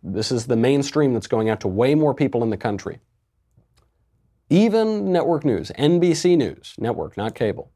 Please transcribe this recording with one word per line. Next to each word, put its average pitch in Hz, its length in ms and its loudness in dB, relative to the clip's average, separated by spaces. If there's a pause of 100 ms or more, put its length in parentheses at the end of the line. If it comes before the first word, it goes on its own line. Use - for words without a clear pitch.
this 95 240 -4
is 120 160 -2
the 120 100 0
mainstream 139 580 2
that's 110 120 -4
going 110 220 0
out 110 120 -2
to 110 80 -4
way 117 260 2
more 151 180 2
people 123 300 0
in 113 80 -2
the 101 80 -4
country. 101 400 -6 (1500)
Even 214 600 2
network 165 360 0
news, 92 300 -2
N 160 220 4
B 175 140 2
C 175 240 2
News 110 400 -4
Network, 101 400 -4
not 110 180 -6
cable - 420 -4